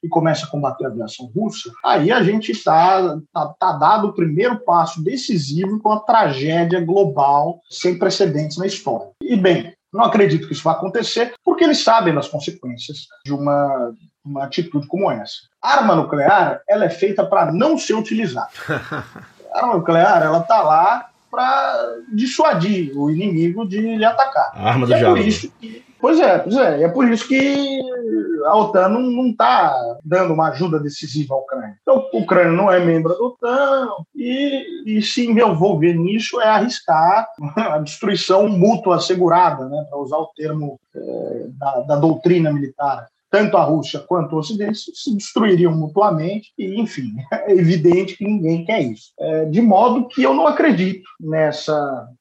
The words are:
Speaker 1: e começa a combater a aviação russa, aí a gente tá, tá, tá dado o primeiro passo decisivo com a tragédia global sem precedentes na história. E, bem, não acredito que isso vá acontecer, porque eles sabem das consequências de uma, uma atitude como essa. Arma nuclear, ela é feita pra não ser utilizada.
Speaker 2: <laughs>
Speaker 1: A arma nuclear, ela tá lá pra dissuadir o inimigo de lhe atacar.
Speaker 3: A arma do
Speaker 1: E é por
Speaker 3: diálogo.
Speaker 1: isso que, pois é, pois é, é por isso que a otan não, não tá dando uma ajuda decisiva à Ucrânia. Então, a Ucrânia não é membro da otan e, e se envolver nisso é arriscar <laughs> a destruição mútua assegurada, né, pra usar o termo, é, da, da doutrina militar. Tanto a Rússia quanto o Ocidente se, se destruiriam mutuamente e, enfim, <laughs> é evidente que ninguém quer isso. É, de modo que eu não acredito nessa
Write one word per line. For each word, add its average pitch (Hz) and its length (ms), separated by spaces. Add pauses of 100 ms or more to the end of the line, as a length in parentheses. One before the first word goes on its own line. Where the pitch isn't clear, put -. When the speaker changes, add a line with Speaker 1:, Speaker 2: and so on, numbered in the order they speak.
Speaker 1:
e 170 60
começa 160 360
a - 60
combater 139 340
a 131 40
aviação 117 460
russa, 202 380 (100)
aí 151 300
a 247 100
gente 214 300 (100)
tá, 170 560 (140)
tá, 151 260
tá 185 140
dado 202 360
o - 40
primeiro 190 460
passo 170 440
decisivo 190 800
com 214 100
a 214 100
tragédia 170 800
global 156 800 (120)
sem 180 280
precedentes 160 600
na 185 80
história. - 420 (140)
E, 247 120
bem, 180 380 (180)
não 220 140
acredito 165 420
que - 60
isso - 100
vá 160 100
acontecer, 226 600 (100)
porque 339 220
eles 302 180
sabem 208 320
das 143 140
consequências 143 760 (180)
de 139 80
uma, 143 640 (280)
uma 139 220
atitude 147 440
como 185 220
essa. 113 260 (260)
Arma 233 340
nuclear, 156 720
ela 202 160
é 170 60
feita 196 340
pra 180 260
não 254 280
ser - 160
utilizada. 214 640
Speaker 2:
<laughs> - 120
Speaker 1:
A - 920
arma 233 160
nuclear, 170 460
ela 156 180
tá 214 220
lá 175 460 (220)
pra 269 440 (380)
dissuadir 208 840
o 143 160
inimigo 175 560
de 196 140
lhe 220 240
atacar. 226 500
Speaker 3:
A 98 140
arma 123 180
do 120 60
Speaker 1:
E - 20
é - 40
por - 60
Speaker 3:
diálogo. 196 240
Speaker 1:
isso - 300
que, - 240 (160)
pois 311 220
é, 208 180
pois 190 180
é, 165 260
é 170 60
por 247 220
isso 226 160
que 277 540 (680)
a 180 100
otan 196 320
não, 220 120
não 247 340
tá 220 400 (300)
dando 170 300
uma 160 160
ajuda 156 280
decisiva 143 560
à 135 40
Ucrânia. 131 440
Então, - 300
a 226 40
Ucrânia 175 360
não 185 180
é 180 80
membro 165 360
da 226 100
otan 254 640 (260)
e, 254 840
e 214 40
se 240 240
envolver 185 680
nisso 208 460
é 220 60
arriscar 208 800 (160)
<laughs> 147 140
a 180 220
destruição 190 720
mútua 190 480
assegurada, 170 720
né, 147 200
pra 143 100
usar 143 200
o 160 180
termo, 151 420 (160)
é, - 540
da, 139 320
da 143 160
doutrina 160 560
militar. 139 560 (220)
Tanto 208 260
a 165 80
Rússia 151 340
quanto 160 380
o - 20
Ocidente 208 400
se, - 160
se 233 220
destruiriam 180 580
mutuamente 170 840
e, 196 240
enfim, 127 420
<laughs> - 100
é 415 200
evidente 180 640
que 208 80
ninguém 170 400
quer 214 160
isso. 117 380
É, 160 280
de 160 140
modo 233 460
que - 160
eu 269 120
não 311 120
acredito 190 560 (160)
nessa 151 880 (120)